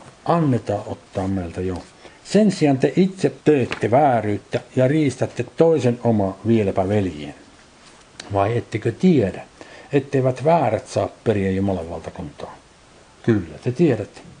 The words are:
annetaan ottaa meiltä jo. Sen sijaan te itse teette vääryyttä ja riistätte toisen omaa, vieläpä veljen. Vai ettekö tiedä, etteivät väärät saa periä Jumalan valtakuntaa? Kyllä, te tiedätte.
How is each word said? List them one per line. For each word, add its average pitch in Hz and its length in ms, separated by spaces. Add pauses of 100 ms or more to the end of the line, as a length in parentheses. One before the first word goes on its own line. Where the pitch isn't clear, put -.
(260)
annetaan 123 600
ottaa 98 420
meiltä 92 340
jo. 92 220 (400)
Sen 208 280
sijaan 139 260
te 143 180
itse 190 360 (120)
teette 123 480
vääryyttä 117 680 (160)
ja 127 120
riistätte 135 580 (120)
toisen 143 460
omaa, 101 340 (100)
vieläpä 101 420
veljen. 78 460 (1000)
Vai 101 240
ettekö 113 340
tiedä, 127 500 (520)
etteivät 131 500
väärät 139 440
saa 101 220 (140)
periä 98 280
Jumalan 95 380
valtakuntaa? - 680 (680)
Kyllä, 98 400
te 127 80
tiedätte. 123 500 (180)